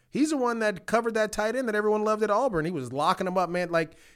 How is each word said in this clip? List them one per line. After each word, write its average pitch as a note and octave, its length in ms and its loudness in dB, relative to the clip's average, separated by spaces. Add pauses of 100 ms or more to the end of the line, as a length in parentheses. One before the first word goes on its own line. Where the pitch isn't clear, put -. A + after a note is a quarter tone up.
He's D4 220 0
the D4+ 60 0
one A#3+ 220 0
that G#3+ 280 -2
covered A3+ 280 0
that G#3+ 160 2
tight G#3+ 240 -2
end C4 120 -2
that G#3+ 80 -2
everyone G#3+ 280 2
loved G#3+ 200 0
at G#3 80 0
Auburn. G3+ 340 2
He F3 60 -2
was C3 220 -6
locking F3 340 0
him F#3 100 0
up, F3 120 2
man. F3 200 -2
Like, E3 280 -2 (180)